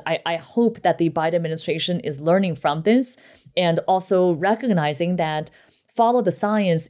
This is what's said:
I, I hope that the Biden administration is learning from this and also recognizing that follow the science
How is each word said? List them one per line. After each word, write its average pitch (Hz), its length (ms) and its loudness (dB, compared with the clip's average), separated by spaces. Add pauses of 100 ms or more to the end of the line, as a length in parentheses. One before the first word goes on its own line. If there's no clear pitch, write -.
I, 165 200 -2
I 170 120 -4
hope 226 460 -2
that 170 160 2
the 165 100 2
Biden 165 240 -2
administration 160 680 -2
is 143 200 -8
learning 175 340 2
from 156 280 -2
this 240 340 2 (400)
and 170 300 2
also 180 480 2
recognizing 175 800 0
that 156 320 -2 (440)
follow 240 280 2
the 196 100 0
science 208 580 0